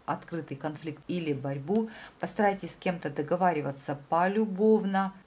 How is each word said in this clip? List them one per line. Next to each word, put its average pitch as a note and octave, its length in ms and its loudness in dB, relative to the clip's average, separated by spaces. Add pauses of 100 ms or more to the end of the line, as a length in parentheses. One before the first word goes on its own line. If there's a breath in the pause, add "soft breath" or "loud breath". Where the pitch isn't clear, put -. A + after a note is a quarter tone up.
открытый D3+ 520 -6
конфликт D#3 500 -8
или E3 240 -2
борьбу. C#3+ 580 0 (300 loud breath)
Постарайтесь G3 520 0
с - 40 -10
кем-то F3 340 -4
договариваться D3 880 0 (120)
полюбовно, G3 1040 4 (140)